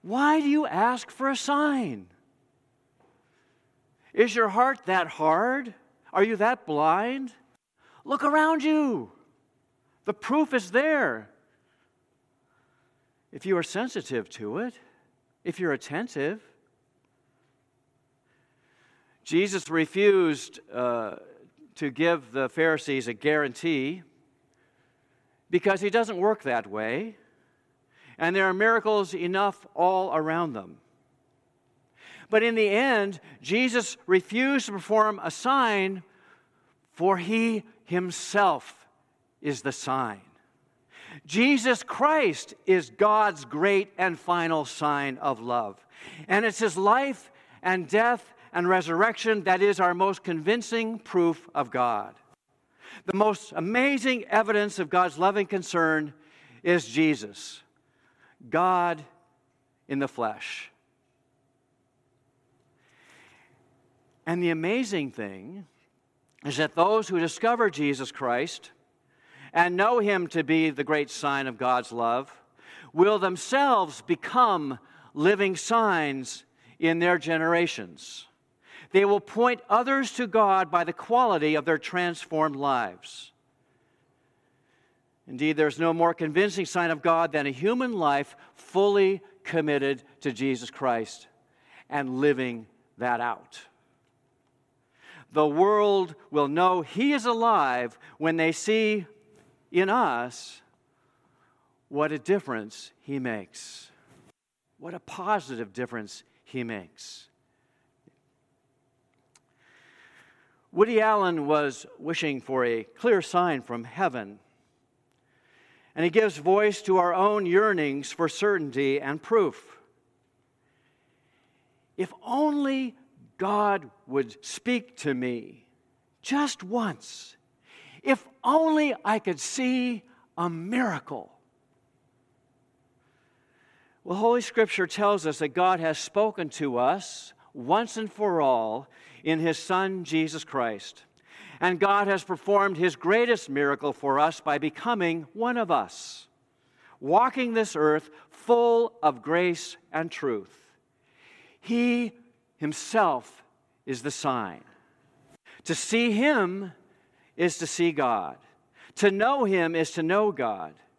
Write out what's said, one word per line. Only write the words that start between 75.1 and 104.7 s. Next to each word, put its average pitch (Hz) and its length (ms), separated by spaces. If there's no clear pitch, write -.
living 190 420
signs 160 880
in 165 200
their 175 200
generations. 160 1080
They 196 140
will 202 160
point 240 480
others 247 440
to 247 140
God 190 440
by 175 140
the 165 80
quality 190 640
of 151 100
their 160 140
transformed 160 800
lives. 123 760
Indeed, 147 300
there's 147 220
no 165 140
more 170 220
convincing 175 520
sign 170 240
of 156 120
God 165 300
than 147 140
a 143 40
human 233 420
life 143 440
fully 196 680
committed 139 600
to 139 120
Jesus 120 380
Christ 117 580
and 131 320
living 123 460
that 120 220
out. - 400
The 151 140
world 196 680
will 147 180
know 180 340
he 254 300
is 240 140
alive 165 720
when 160 180
they 160 160
see 214 540
in 190 180
us 127 720
what 147 240
a 151 60
difference 120 720
he 139 160
makes. - 720